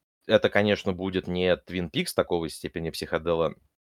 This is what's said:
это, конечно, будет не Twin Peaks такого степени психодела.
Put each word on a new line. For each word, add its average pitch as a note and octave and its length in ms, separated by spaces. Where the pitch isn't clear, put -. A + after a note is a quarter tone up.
это, G#2+ 220
конечно, G2+ 420
будет F#2 360
не F2+ 280
Twin F2 340
Peaks D3 260
такого E2+ 340
степени E2 400
психодела. E2 640